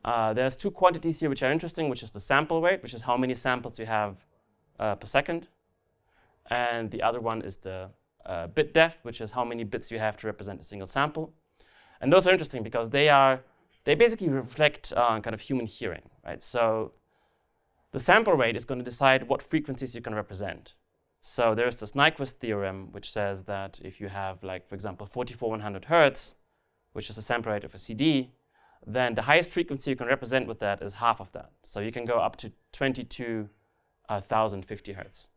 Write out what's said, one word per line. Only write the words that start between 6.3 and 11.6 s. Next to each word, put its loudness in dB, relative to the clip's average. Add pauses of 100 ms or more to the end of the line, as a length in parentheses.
And 0
the -6
other 2
one -2
is -10
the, -10 (360)
uh, -6
bit -2
depth, 4
which -12
is -6
how -2
many -6
bits -8
you -6
have -2
to -10
represent -8
a -20
single -12
sample. -4 (680)